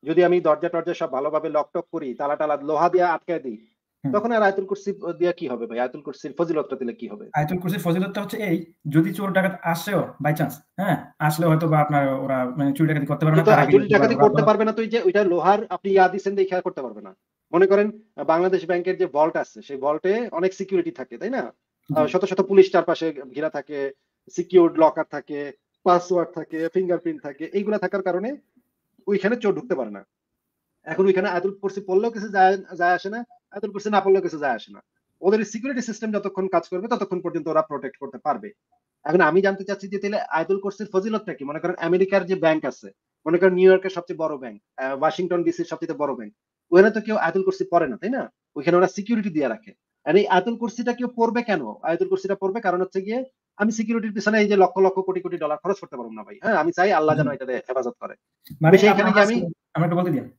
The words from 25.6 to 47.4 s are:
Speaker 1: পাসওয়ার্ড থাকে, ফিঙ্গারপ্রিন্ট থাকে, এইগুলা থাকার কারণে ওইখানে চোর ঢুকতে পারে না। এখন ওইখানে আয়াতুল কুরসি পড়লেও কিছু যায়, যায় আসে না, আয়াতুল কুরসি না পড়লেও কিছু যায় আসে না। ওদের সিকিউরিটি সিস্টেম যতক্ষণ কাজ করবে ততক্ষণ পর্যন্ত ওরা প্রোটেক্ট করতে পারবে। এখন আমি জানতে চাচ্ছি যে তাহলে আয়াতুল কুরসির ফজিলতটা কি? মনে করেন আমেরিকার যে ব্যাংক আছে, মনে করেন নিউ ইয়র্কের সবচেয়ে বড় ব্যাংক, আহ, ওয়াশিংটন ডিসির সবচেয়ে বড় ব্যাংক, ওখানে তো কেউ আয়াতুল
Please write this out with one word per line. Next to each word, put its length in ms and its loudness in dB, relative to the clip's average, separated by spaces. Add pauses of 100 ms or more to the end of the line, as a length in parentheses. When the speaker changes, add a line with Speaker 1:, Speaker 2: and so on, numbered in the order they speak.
Speaker 1:
পাসওয়ার্ড 520 2
থাকে, 400 -6
ফিঙ্গারপ্রিন্ট 480 -2
থাকে, 220 -10
এইগুলা 340 -2
থাকার 240 -4
কারণে 340 -4 (680)
ওইখানে 300 0
চোর 180 0
ঢুকতে 200 -6
পারে 160 -6
না। 160 -14 (800)
এখন 220 0
ওইখানে 220 2
আয়াতুল 340 -4
কুরসি 180 -6
পড়লেও 300 0
কিছু 180 -10
যায়, 280 4
যায় 380 -2
আসে 160 -6
না, 80 -8 (320)
আয়াতুল 220 -10
কুরসি 180 -8
না 100 2
পড়লেও 220 2
কিছু 160 -6
যায় 140 -2
আসে 200 -10
না। 100 -20 (380)
ওদের 240 2
সিকিউরিটি 420 -8
সিস্টেম 260 -8
যতক্ষণ 360 -4
কাজ 200 -2
করবে 200 -8
ততক্ষণ 320 -4
পর্যন্ত 280 -6
ওরা 140 0
প্রোটেক্ট 340 -8
করতে 220 -14
পারবে। 340 -6 (520)
এখন 160 2
আমি 220 4
জানতে 220 0
চাচ্ছি 240 -8
যে 100 -6
তাহলে 220 -4
আয়াতুল 400 -2
কুরসির 320 -8
ফজিলতটা 420 -2
কি? 100 -12
মনে 140 -8
করেন 160 -4
আমেরিকার 520 0
যে 80 0
ব্যাংক 300 2
আছে, 260 -8 (360)
মনে 120 2
করেন 160 6
নিউ 160 8
ইয়র্কের 200 4
সবচেয়ে 280 -10
বড় 180 -4
ব্যাংক, 260 -14 (140)
আহ, 220 -6
ওয়াশিংটন 440 0
ডিসির 220 -2
সবচেয়ে 340 -8
বড় 160 -2
ব্যাংক, 180 -14 (380)
ওখানে 200 8
তো 100 -4
কেউ 160 -4
আয়াতুল 260 0